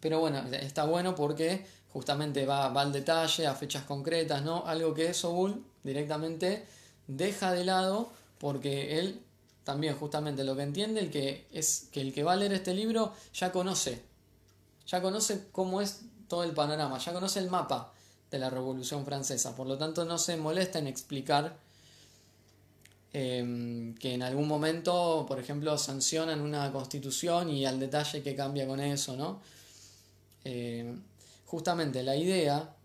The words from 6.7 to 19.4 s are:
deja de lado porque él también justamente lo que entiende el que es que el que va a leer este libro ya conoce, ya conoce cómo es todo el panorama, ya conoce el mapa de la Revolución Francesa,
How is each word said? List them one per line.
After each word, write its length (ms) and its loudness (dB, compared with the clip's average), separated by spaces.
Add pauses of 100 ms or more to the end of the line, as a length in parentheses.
deja 460 0
de 100 2
lado 480 2 (280)
porque 600 0
él 220 -2 (420)
también 320 -2
justamente 480 -2
lo 120 0
que 80 -2
entiende 360 0
el 120 -2
que 400 -2
es 400 -2
que 100 -4
el 120 -2
que 100 0
va 100 4
a 20 4
leer 180 2
este 200 0
libro 400 2 (200)
ya 180 0
conoce, 500 0 (880)
ya 140 2
conoce 500 0
cómo 300 0
es 200 -4 (260)
todo 160 0
el 100 -2
panorama, 440 2
ya 160 -4
conoce 260 0
el 100 0
mapa 440 0 (380)
de 80 -2
la 100 0
Revolución 560 -4
Francesa, 500 -2